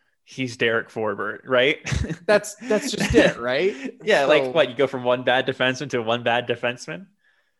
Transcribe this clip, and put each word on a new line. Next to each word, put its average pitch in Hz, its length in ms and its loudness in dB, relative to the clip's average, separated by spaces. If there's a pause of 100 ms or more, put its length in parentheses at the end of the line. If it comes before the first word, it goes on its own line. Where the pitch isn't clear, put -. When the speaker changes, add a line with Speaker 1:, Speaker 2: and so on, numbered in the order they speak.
(240)
Speaker 1:
he's 127 340 -8
Derek 113 340 0
Forbert, 107 540 -6
right? 131 380 2
<laughs> - 440 -6
Speaker 2:
That's, 208 280 2
that's 240 360 -2
just 196 240 0
it, - 240 4
right? 147 360 -2 (240)
Speaker 1:
<laughs> - 40 -20
Yeah, 165 220 4
like, 147 180 4
Speaker 2:
So 127 80 -4
Speaker 1:
what, 143 180 2
you 117 60 -12
go 135 100 2
from 127 180 -4
one 127 200 0
bad 127 240 2
defenseman 131 420 -2
to 120 140 -2
one 113 180 -2
bad 120 260 0
defenseman? 127 600 -6 (520)